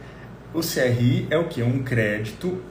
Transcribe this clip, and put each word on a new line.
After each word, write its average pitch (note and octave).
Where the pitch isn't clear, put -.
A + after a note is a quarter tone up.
O E3
C -
R A#2+
I A#2+
é D3
o E3+
quê? A#2+
Um B2
crédito A2